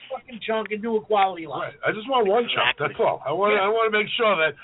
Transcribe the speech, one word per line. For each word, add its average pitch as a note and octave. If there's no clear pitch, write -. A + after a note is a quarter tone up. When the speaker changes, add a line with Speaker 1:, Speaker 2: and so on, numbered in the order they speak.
Speaker 1:
fucking B3
chunk, A3
and G#3+
do A#3
a G#3+
quality F#3+
lobster. C3+
Speaker 2:
Right. -
I -
just G#3+
want B3
one A#3
chunk. -
Speaker 3:
Exactly. D3
Speaker 2:
That's -
all. D3
I C#3
want, G3+
Speaker 1:
Yeah. G3
Speaker 2:
I -
want A3
to G#3+
make G#3
sure G#3+
that D#3